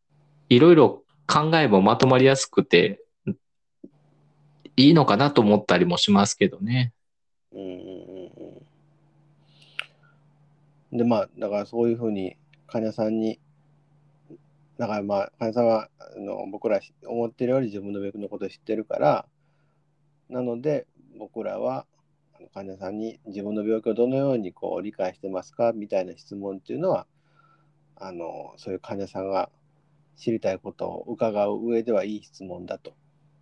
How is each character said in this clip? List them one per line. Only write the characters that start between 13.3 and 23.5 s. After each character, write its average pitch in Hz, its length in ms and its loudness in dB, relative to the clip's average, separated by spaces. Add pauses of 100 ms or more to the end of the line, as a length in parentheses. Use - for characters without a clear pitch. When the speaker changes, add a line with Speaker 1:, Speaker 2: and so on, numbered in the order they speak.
Speaker 2:
だ 117 80 -6
か 107 100 -4
ら 104 60 -4
ま 101 220 -4
あ、 - 140 -12
患 117 100 -4
者 113 120 -2
さ - 20 4
ん 117 40 4
は、 113 220 0 (100)
あ - 200 -20
の、 98 320 -12
僕 104 180 -6
ら 101 120 0 (260)
思 117 220 -6
っ - 20 -16
て - 160 -8
る 123 60 0
よ 135 80 0
り 127 60 -4
自 104 140 -10
分 101 120 -10
の 101 60 -10
病 98 140 -8
気 110 60 -16
の 101 100 -10
こ 104 100 -14
と 98 80 -10
を - 20 -8
知 - 80 -20
っ - 40 -20
て - 140 -6
る 107 100 -4
か - 140 -8
ら、 139 280 0 (1000)
な 127 140 -6
の 120 180 -6
で、 143 260 -4 (320)
僕 107 260 -12
ら 98 140 -8
は、 127 280 -6 (480)
あ - 80 -20
の、 - 60 -20
患 98 160 -16
者 95 140 -16
さ 95 120 -12
ん 107 80 -10
に 110 280 -10
自 101 160 -12
分 104 120 -8